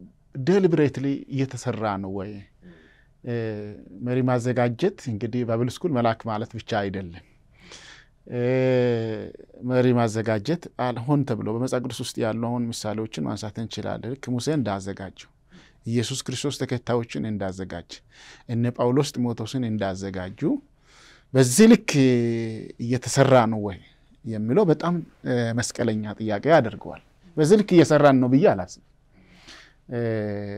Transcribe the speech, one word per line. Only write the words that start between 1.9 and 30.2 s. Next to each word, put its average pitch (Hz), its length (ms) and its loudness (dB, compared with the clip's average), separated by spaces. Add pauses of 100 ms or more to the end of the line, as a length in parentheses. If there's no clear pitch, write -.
ነው 98 160 -6
ወይ? 98 180 -8 (960)
እ፣ 120 100 -6 (680)
መሪ 123 240 -2
ማዘጋጀት 123 840 0
እንግዲህ 117 380 -4
ባይብል 117 260 0
ስኩል 170 220 -4
መላክ 117 320 0
ማለት 110 280 -6
ብቻ - 240 -12
አይደለም። 95 480 -6 (1040)
እ፣ 123 120 -6 (1200)
መሪ 127 300 2
ማዘጋጀት 113 720 0 (160)
አል-፣ 123 220 -4
ሆን 143 220 0
ተብሎ 110 280 -4
በመጽሐፍ 127 320 -2
ቅዱስ 123 180 -8
ውስጥ - 180 -10
ያሉ 113 260 -2
አሁን 120 200 -4
ምሳሌዎችን 110 600 -6
ማንሳት 107 320 -8
እንችላለን። 107 540 -8
ልክ 131 180 -12
ሙሴ 123 240 -4
እንዳዘጋጀው፣ 98 800 -6 (560)
ኢየሱስ 117 340 -2
ክርስቶስ 127 360 -6
ተከታዮችን 120 720 -4
እንዳዘጋጀ፣ 95 640 -8 (580)
እነ 120 240 -2
ጳውሎስ 127 380 0
ጢሞቴዎስን 120 540 -4
እንዳዘጋጁ 98 760 -6 (920)
በዚህ 131 340 6
ልክ - 220 8 (880)
እየተሰራ 127 540 2 (100)
ነው 110 160 0
ወይ 101 180 -6 (460)
የሚለው 113 420 0
በጣም፣ 160 280 2 (280)
እ፣ 131 120 -4 (180)
መስቀለኛ 113 520 -2 (100)
ጥያቄ 107 340 -4
ያደርገዋል። 117 540 2 (340)
በዚህ 156 200 6
ልክ 208 160 2
እየሰራን 147 460 8
ነው 127 100 2
ብዬ 135 180 6
አላስብም። 95 400 -2 (1040)
እ፣ 120 120 -6 (580)